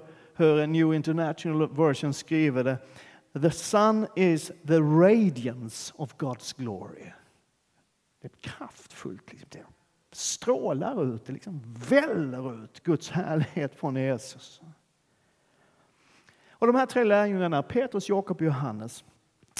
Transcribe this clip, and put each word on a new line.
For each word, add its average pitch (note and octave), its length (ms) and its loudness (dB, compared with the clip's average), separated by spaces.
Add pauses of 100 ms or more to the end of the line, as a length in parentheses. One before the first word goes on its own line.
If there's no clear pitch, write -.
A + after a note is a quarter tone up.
(360)
hur D#3 240 6
en D3+ 120 0
New D#3+ 220 4
International D#3 840 -2
Version D3 380 2
skriver D3+ 500 0
det: C3 140 0 (640)
"The D#3 100 4
sun G#3+ 640 2
is F3 360 2 (160)
the D#3+ 120 6
radiance D3+ 1160 2
of - 180 -10
God's - 420 -8
glory." A2 540 -12 (1080)
Det C3+ 60 -14
är - 220 -16
kraftfullt, - 840 -16
liksom. - 280 -20 (480)
Det - 80 -20
strålar G#3 1000 -4
ut, A2+ 100 -14
det B2 80 -10
liksom E3 280 -14 (280)
väller C3+ 760 0
ut - 200 -20
Guds D#3+ 260 0
härlighet D#3 680 -4
från C#3 200 -6
Jesus. - 680 -6 (1900)
Och - 180 0
de A#3+ 80 6
här C4 100 4
tre B3 180 0
lärjungarna, G3 600 2
Petrus, A#3 460 -4
Jakob F#3+ 280 -2
och D#3+ 80 0
Johannes, B2+ 580 -4 (560)